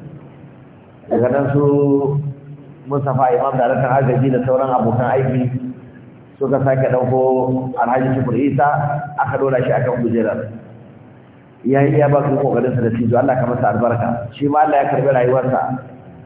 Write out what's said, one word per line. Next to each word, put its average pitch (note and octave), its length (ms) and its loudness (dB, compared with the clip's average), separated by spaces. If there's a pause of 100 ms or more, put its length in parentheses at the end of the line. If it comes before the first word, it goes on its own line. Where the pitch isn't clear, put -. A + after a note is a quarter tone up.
(1080)
Daga A#2+ 220 2
nan C#3 220 0
su C#3+ 640 2 (680)
Mustapha C3+ 460 0
Imam C3+ 240 0
da B2+ 80 2
Alhassan B2+ 320 0
Agaji C3 340 2
da B2+ 140 2
sauran C3 240 0
abokan A#2+ 400 0
aiki B2+ 400 0 (880)
suka C3+ 260 0
sake C3 280 2
ɗauko B2+ 880 0
Alhaji C3 400 0
Tukur A#2+ 160 -2
Isa C#3+ 320 2 (500)
aka C#3 220 -2
ɗora C3 240 0
shi B2 80 0
akan B2 320 0
kujerar. G#2+ 360 0 (1300)
Ya C3+ 160 4
yi C#3 160 2
iya D3 120 4
bakin C#3 280 2
ƙoƙarinsa B2 440 0
da A#2 120 0
tijo, A#2 240 0
Allah C3 240 2
ka B2 80 -2
masa A#2 240 0
albarka. A2+ 640 -2
Shi C#3+ 100 -2
ma D3 120 2 (100)
Allah C#3+ 160 2
ya C#3+ 80 -2
karɓi C3 160 0
rayuwarsa. B2 520 2 (640)